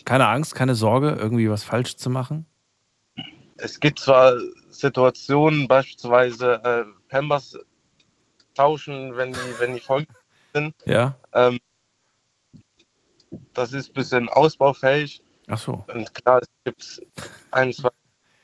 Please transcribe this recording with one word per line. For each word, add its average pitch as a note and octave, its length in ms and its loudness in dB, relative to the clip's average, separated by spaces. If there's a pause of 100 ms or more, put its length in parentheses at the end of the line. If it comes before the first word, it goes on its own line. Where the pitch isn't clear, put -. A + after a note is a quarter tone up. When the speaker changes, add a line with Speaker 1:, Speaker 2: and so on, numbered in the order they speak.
Speaker 1:
Keine B2+ 240 2
Angst, C3 280 -2
keine B2+ 200 0
Sorge, A#2 420 2
irgendwie A2 320 0
was G#2 140 -4
falsch A#2+ 320 -4
zu - 140 -8
machen? C3 360 -6 (1120)
Speaker 2:
Es - 240 -12
gibt D3 200 0
zwar C3 340 6 (360)
Situationen, C#3 1000 0
beispielsweise, B2 920 2
äh, A#2+ 200 -2 (260)
Pampers C#3+ 480 -4 (1000)
tauschen, C#3 600 -2
wenn B2+ 160 -4
die, B2+ 280 -10
wenn B2 140 -2
die A#2+ 60 -10
voll C#3 260 -2 (480)
sind. D3+ 200 -4 (120)
Speaker 1:
Ja. B2 300 0 (180)
Speaker 2:
Ähm, B2 260 2 (1900)
das B2 200 -4
ist C3+ 160 -10
ein - 40 -20
bisschen B2 360 -2
ausbaufähig. C#3 920 2 (260)
Speaker 1:
Ach A2 100 -6
so. - 260 -10 (100)
Speaker 2:
Und A2+ 200 -10
klar, B2 280 2
es A#2+ 60 -10 (160)
gibt - 380 -12 (500)
ein, B2+ 220 0
zwei B2+ 160 -4 (540)